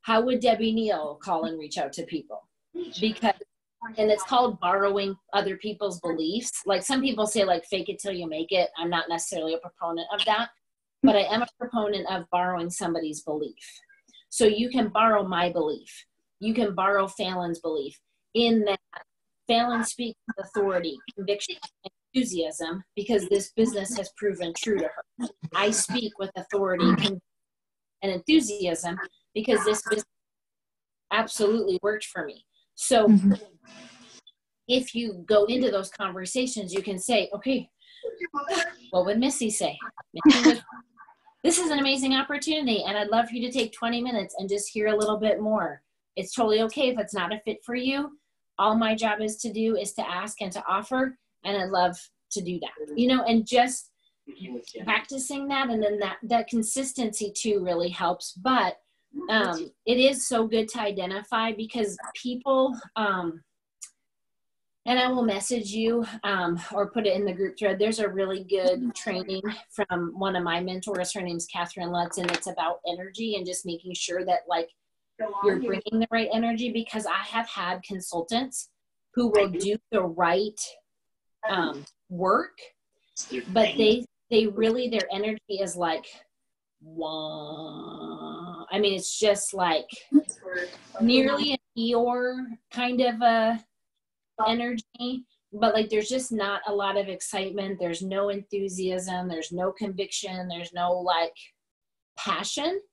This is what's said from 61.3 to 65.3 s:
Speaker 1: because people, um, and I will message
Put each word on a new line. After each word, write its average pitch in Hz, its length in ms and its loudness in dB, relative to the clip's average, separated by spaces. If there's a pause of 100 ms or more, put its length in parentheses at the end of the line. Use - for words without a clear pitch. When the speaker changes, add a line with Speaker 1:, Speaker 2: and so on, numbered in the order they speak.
Speaker 1:
because 214 460 -4 (180)
people, 262 640 0 (160)
um, 180 480 -2 (1400)
and 247 120 2
I 254 120 4
will 247 140 2
message 208 480 -2